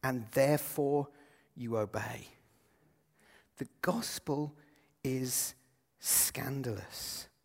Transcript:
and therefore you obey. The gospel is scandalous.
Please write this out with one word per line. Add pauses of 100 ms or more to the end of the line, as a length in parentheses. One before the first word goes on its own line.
and
therefore (460)
you
obey. (1300)
The (120)
gospel (460)
is (460)
scandalous. (160)